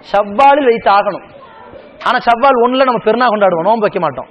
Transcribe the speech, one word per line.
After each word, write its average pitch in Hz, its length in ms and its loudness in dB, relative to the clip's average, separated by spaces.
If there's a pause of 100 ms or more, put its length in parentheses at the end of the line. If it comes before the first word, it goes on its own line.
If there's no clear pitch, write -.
ஷவ்வாலில் 247 640 2
வைத்து 226 200 0
ஆகணும். 196 360 -2 (800)
ஆனா 240 140 -2
ஷவ்வால் 240 440 2
ஒண்ணுல 254 260 0
நம்ம 233 160 -2
பெருநாள் 233 280 0
கொண்டாடுவோம், 190 360 0
நோன்பு 220 180 0
வைக்க 185 140 -4
மாட்டோம். 135 300 -6